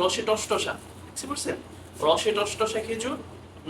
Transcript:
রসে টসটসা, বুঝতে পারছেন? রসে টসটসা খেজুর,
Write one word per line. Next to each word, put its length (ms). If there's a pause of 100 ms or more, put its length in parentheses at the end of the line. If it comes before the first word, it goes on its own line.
রসে 260
টসটসা, 440 (340)
বুঝতে 240
পারছেন? 240 (500)
রসে 320
টসটসা 500
খেজুর, 300 (520)